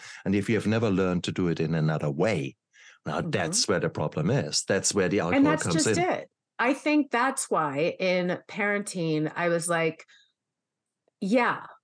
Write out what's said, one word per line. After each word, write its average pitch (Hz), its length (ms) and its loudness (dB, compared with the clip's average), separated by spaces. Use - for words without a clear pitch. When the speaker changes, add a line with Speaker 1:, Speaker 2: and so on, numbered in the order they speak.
Speaker 1:
and 98 100 0
if 101 120 0
you 113 100 0
have 95 100 -2
never 110 240 2
learned 90 320 2
to - 80 -4
do 90 160 0
it 80 120 0
in 80 140 0
another 78 380 0
way, 73 440 0
now 78 140 -4
Speaker 2:
Mm-hmm. 156 100 -4
Speaker 1:
that's 87 360 0
where 90 120 2
the 82 100 0
problem 78 400 -2
is. 92 380 0
That's 98 260 0
where 92 160 2
the 98 120 2
alcohol 87 160 2
Speaker 2:
And 277 100 6
that's 311 160 2
Speaker 1:
comes - 100 -2
Speaker 2:
just 214 120 2
Speaker 1:
in. 349 60 2
Speaker 2:
it. - 260 -4
I 240 140 2
think 294 380 0
that's 254 400 0
why 156 480 0
in 180 400 0
parenting, 180 840 -2
I 170 140 0
was 170 200 0
like, 165 340 0
"Yeah, 214 380 2